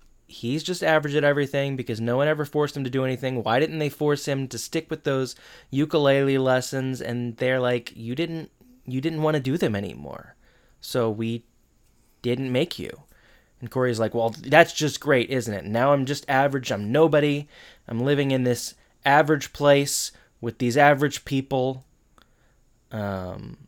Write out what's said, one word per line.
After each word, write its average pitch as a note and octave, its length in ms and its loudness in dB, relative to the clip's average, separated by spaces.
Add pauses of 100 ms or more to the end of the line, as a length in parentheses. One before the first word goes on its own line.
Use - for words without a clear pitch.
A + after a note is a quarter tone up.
(260)
he's C3+ 360 -6
just F3+ 200 -6
average D3+ 320 2
at D3 100 2
everything C#3 500 0
because A#2 280 -6
no A#2+ 160 0
one C#3+ 100 2
ever D3+ 160 0
forced D3 320 -2
him C#3+ 80 -4
to B2+ 60 -6
do C3 140 -2
anything. B2+ 380 -4
Why A2+ 180 2
didn't D#3+ 180 -2
they D3+ 100 -2
force D3 400 -2
him C3+ 200 -2
to A#2+ 100 -12
stick - 320 -6
with D#3 140 -8
those C3 300 -2 (360)
ukulele C#3 640 2
lessons? C3 640 0
And A#2+ 380 -6
they're B2+ 220 0
like, B2 360 -2
"You A2+ 180 -8
didn't, E3 360 -6 (360)
you C3 140 -4
didn't D#3 220 -2
wanna D#3 180 2
do C3 160 0
them D#3 180 0
anymore. C#2+ 600 -10 (480)
So A#2 280 0
we A2+ 340 -4 (760)
didn't B2+ 320 -2
make C#3 260 0
you." - 260 -12 (580)
And A#2+ 80 -12
Corey's B2+ 300 0
like, A2 120 0
"Well, A2+ 260 0
that's D3+ 360 4
just - 260 -2
great, B2+ 300 2
isn't A#2 240 -2
it? F#2 100 -6
Now A#2+ 300 2
I'm C#3 100 2
just C#3 240 -4
average. C3+ 420 2
I'm G#2 220 -4
nobody. D3 560 2 (400)
I'm A#2 120 -4
living C#3 320 0
in C3 120 0
this B2 300 -2 (320)
average C#3+ 480 4
place C#3+ 580 4 (280)
with A#2 180 -8
these A#2+ 180 0
average C#3+ 480 4
people." C3 600 -2 (1080)
Um, G2+ 640 -6 (120)